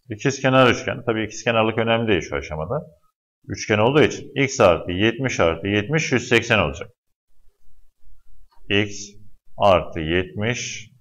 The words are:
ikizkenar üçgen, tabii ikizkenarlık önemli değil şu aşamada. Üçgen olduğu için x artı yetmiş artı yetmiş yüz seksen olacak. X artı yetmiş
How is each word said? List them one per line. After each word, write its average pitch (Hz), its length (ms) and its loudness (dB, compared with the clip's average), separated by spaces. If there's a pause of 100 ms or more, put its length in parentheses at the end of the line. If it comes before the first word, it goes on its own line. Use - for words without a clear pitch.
(100)
ikizkenar 131 600 4
üçgen, - 360 -2
tabii 110 180 0
ikizkenarlık 113 540 0
önemli 113 300 2
değil 92 120 4
şu - 160 -8
aşamada. 82 500 -6 (600)
Üçgen 104 300 -2
olduğu 135 240 4
için 113 420 0
x 131 160 -4
artı 90 320 4
yetmiş 113 480 0
artı 82 260 0
yetmiş 104 460 0
yüz 120 160 0
seksen 113 300 4
olacak. 76 320 -2 (1800)
X 104 280 -2 (580)
artı 90 440 2
yetmiş 92 920 -4 (100)